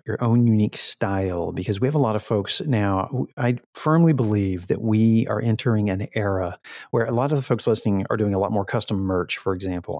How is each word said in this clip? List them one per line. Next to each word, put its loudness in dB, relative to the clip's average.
your -4
own 4
unique 2
style? -2
Because -4
we 2
have 0
a 2
lot 2
of -4
folks -2
now, 0
w-, -4
I 0
firmly 4
believe 0
that 0
we 4
are -2
entering 0
an -4
era -2
where 0
a -2
lot 0
of 2
the 0
folks -2
listening 0
are 0
doing 0
a 0
lot 0
more 0
custom -4
merch, -2
for -4
example, -6